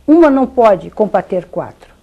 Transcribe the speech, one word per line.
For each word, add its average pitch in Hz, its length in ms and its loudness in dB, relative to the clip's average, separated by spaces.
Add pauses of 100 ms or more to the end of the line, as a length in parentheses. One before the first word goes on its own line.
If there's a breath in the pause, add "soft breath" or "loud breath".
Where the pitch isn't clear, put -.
Uma 311 240 4
não 269 160 0
pode 202 420 0
combater 190 560 -4
quatro. - 580 -14